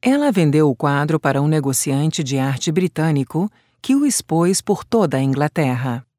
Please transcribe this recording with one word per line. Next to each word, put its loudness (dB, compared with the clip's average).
Ela 2
vendeu 4
o 0
quadro 0
para 0
um 0
negociante -2
de -2
arte -2
britânico -2
que 0
o 2
expôs 0
por -2
toda 0
a 0
Inglaterra. -2